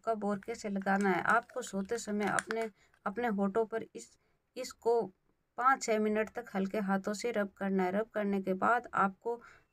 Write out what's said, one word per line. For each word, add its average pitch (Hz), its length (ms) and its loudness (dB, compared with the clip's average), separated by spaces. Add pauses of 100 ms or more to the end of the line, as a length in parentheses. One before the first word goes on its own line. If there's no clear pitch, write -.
कब 220 200 0
और 202 140 0
कैसे 226 300 -8
लगाना 196 400 2
है। 175 120 4
आपको 233 400 2
सोते 196 360 -4
समय 208 280 -2
अपने, 226 440 -2 (360)
अपने 226 240 -4
होठों 202 360 0
पर 226 200 -6 (100)
इस, - 160 -16 (460)
इसको 240 440 0 (560)
पाँच 254 260 4
छः 220 160 2
मिनट 214 300 0
तक 233 160 -8 (100)
हल्के 190 240 0
हाथों 196 340 0
से 233 180 -4
रब 208 260 0
करना 190 260 2
है। 180 80 0
रब 214 220 0
करने 202 280 0
के 190 120 0
बाद 226 400 2
आपको 226 480 0 (320)